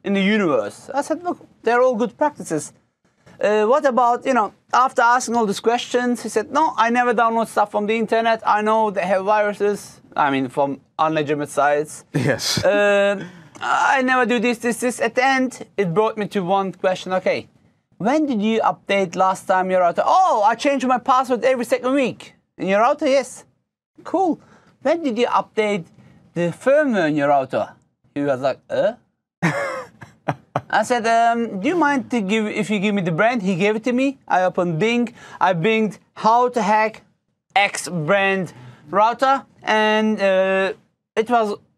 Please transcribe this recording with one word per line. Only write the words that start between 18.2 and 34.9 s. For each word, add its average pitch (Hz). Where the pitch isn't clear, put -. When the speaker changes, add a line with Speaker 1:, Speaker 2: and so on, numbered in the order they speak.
Speaker 1:
did 240
you 220
update 196
last 190
time 185
your 185
router?" 175
"Oh, 330
I 226
change 277
my 247
password 254
every 262
second 254
week." 254
"In 170
your 196
router?" 285
"Yes." 262
"Cool. 339
When 330
did 254
you 240
update 202
the 170
firmware 254
in 151
your 143
router?" 131
He 143
was 139
like, 131
"Uh?" 160
<laughs> 160
I 208
said, 240
um, 233
"Do 196
you 359
mind 285
to 240
give, 208
if 208
you 208
give 202
me 202
the 175
brand?" 214
He 185
gave 202
it 220
to 247
me. 262
I 180
opened 175
Bing. 233